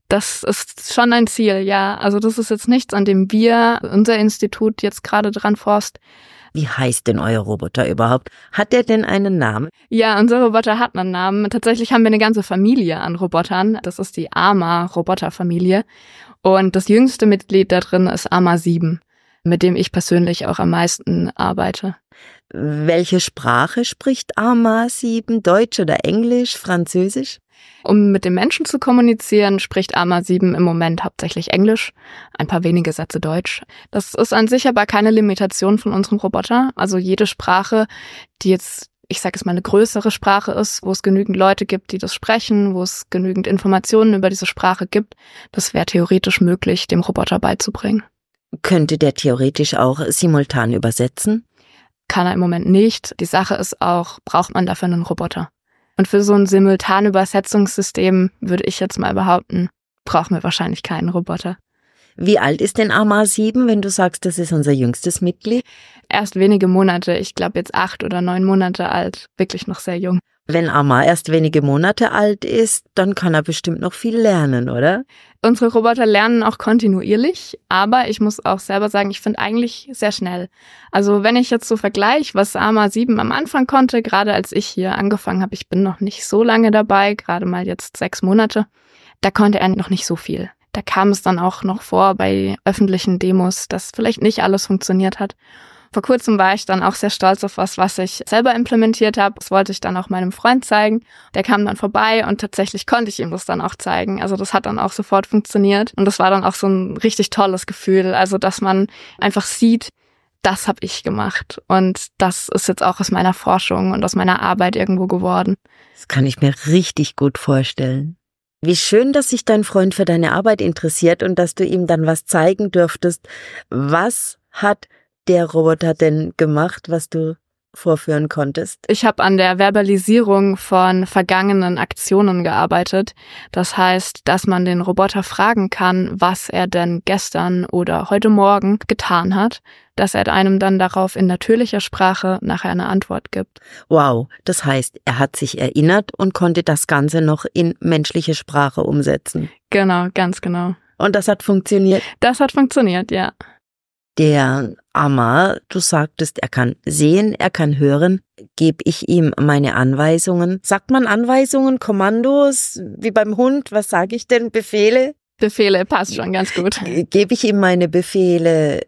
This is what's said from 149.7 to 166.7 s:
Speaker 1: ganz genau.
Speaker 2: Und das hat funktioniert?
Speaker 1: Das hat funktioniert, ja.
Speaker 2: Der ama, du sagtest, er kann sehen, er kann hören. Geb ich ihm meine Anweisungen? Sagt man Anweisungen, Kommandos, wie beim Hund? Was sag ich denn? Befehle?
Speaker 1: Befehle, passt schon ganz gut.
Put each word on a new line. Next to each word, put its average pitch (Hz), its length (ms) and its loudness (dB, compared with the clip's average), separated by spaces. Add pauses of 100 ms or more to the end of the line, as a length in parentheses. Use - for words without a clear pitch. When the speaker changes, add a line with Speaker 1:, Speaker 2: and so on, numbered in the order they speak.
Speaker 1:
ganz 180 280 -2
genau. 175 340 -4 (220)
Speaker 2:
Und 202 180 0
das 202 120 -2
hat 202 160 0
funktioniert? 190 580 2 (200)
Speaker 1:
Das 247 180 2
hat 269 140 0
funktioniert, 240 580 2
ja. 185 220 -2 (840)
Speaker 2:
Der 139 560 2 (200)
ama, 139 640 2 (120)
du 185 100 -6
sagtest, 156 600 -2
er - 100 -6
kann 123 260 0 (100)
sehen, 156 520 2
er - 140 -2
kann 147 260 0
hören. 147 440 2 (340)
Geb 160 280 0
ich - 260 -4
ihm 165 300 4
meine 143 360 2
Anweisungen? 170 880 0
Sagt - 260 -2
man 262 160 2
Anweisungen, 262 720 2
Kommandos, 233 1040 0 (160)
wie 214 140 -4
beim 208 260 0
Hund? 262 340 0
Was 208 200 -2
sag 190 220 0
ich 233 140 -8
denn? 233 220 0
Befehle? 226 640 2 (260)
Speaker 1:
Befehle, 202 460 2
passt 196 300 -2
schon 180 180 -4
ganz 190 220 -2
gut. 180 280 -2